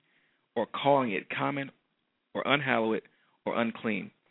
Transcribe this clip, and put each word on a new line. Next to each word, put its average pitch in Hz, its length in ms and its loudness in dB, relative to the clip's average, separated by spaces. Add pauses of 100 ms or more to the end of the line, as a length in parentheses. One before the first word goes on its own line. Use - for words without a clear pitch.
(560)
or 110 100 0
calling 135 460 2
it - 180 -4
common 139 420 -4 (600)
or 104 120 -4
unhallowed 120 580 2 (420)
or - 140 0
unclean." 113 520 -2 (200)